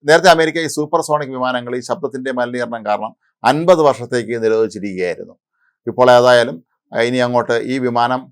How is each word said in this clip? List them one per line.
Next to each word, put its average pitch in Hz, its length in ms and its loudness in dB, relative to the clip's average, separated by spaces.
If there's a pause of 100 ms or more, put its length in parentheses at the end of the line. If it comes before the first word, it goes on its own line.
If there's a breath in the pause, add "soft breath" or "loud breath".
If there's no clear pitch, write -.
നേരത്തെ 170 260 6
അമേരിക്ക 160 320 0
ഈ 143 100 -6
സൂപ്പർസോണിക് 151 600 -4
വിമാനങ്ങൾ 127 420 -4
ഈ 123 100 -6
ശബ്ദത്തിൻ്റെ 131 520 -6
മലിനീകരണം 120 500 -6
കാരണം 104 220 -4 (380)
അൻപത് 160 380 2
വർഷത്തേക്ക് 120 560 -2
നിരോധിച്ചിരിക്കുകയായിരുന്നു. 98 920 -2 (540)
ഇപ്പോൾ 123 180 4 (100)
ഏതായാലും, 120 400 4 (360)
ആ, 117 40 -6 (100)
ഇനി 127 200 -2
അങ്ങോട്ട് 120 280 -2 (180)
ഈ 135 120 -4
വിമാനം 120 360 -2 (100)